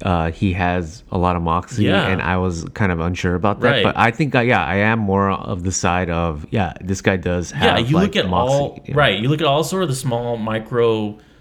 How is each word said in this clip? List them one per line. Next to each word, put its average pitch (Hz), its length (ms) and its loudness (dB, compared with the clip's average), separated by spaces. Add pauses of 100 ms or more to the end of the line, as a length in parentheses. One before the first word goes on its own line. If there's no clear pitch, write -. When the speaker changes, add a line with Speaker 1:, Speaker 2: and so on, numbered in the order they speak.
Speaker 1:
uh, 85 280 0
he 92 220 0
has 87 580 -2
a 98 60 -2
lot 90 180 2
of 85 60 -2
moxie, 87 440 -2
Speaker 2:
Yeah. 165 220 2
Speaker 1:
and 92 140 0
I 90 160 0
was 90 260 -2 (120)
kind 98 160 0
of 82 100 -2
unsure 90 340 0
about 101 260 0
that. 123 80 4
Speaker 2:
Right. 131 140 2
Speaker 1:
But 107 140 0
I 113 140 4
think, 135 240 -2
uh, 127 60 4
yeah, 117 220 2
I 82 120 -2
am 110 240 2
more 98 320 2
of 90 320 -4
the 95 80 0
side 90 380 0
of, 82 420 -2
yeah, 95 300 0
this 95 200 -4
guy 98 160 2
does 87 340 -2
have, - 280 2
Speaker 2:
Yeah, 117 60 0
you 143 100 0
Speaker 1:
like, 196 120 4
Speaker 2:
look - 80 -6
at 120 140 0
Speaker 1:
moxie, 123 240 2
Speaker 2:
all, 139 320 -2
Speaker 1:
you - 80 -8
know? 139 40 0
Speaker 2:
right, 110 220 2
you 120 100 -2
look 156 120 0
at 156 60 0
all 143 160 2
sort 185 200 -2
of 156 60 -2
the 131 60 -2
small 120 420 -4
micro, 110 800 -2 (240)